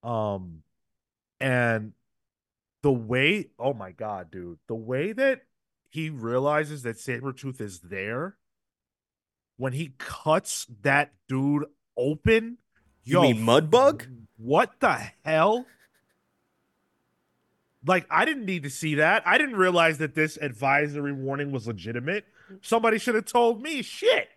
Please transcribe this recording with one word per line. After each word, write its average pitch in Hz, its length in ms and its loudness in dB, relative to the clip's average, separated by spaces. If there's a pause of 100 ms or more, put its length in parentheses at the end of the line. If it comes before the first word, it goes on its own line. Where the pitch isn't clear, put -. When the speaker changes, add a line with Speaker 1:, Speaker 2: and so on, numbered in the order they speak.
Speaker 1:
Um, 101 580 -4 (800)
and 117 520 0 (880)
the 143 80 4
way, 131 680 0
oh 131 160 -2
my 95 180 -12
God, 98 380 -10
dude, 87 380 -14
the 113 80 -6
way 127 380 -6
that 262 280 0 (480)
he 156 220 -8
realizes 143 720 -2
that 117 140 -6
Sabretooth 131 640 -8
is 98 200 -10
there 107 580 -8 (1200)
when 127 160 -4
he 139 240 -8
cuts - 720 -4 (160)
that 143 280 2 (160)
dude 143 380 0 (320)
open. 220 600 0 (460)
Speaker 2:
You 135 120 -2
Speaker 1:
Yo, 180 80 6
Speaker 2:
mean 123 200 6
Mudbug? 156 600 6 (320)
Speaker 1:
what 139 420 2
the 170 200 2 (260)
hell? 180 400 2 (2250)
Like, 175 260 2
I 180 140 4
didn't 285 200 -4
need 180 180 -4
to 143 60 -8
see 151 260 -4
that. 165 300 4
I 190 120 4
didn't 277 200 0
realize 170 400 4
that 143 180 -4
this 156 220 0
advisory 143 760 -2
warning 139 380 -6
was 117 160 -4
legitimate. 120 580 -6 (360)
Somebody 226 380 2
should 233 160 0
have 226 100 0
told 240 360 2
me. 294 200 -6
Shit. - 560 0